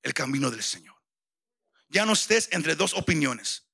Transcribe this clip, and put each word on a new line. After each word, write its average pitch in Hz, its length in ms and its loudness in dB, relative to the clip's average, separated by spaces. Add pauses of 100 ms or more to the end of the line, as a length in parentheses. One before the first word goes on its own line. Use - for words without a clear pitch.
el 127 100 -6
camino 135 380 -2
del 113 120 -8
Señor. - 340 -8 (920)
Ya 196 160 2
no 220 100 4
estés 214 380 2
entre 160 220 0
dos 185 200 0
opiniones. 151 800 -2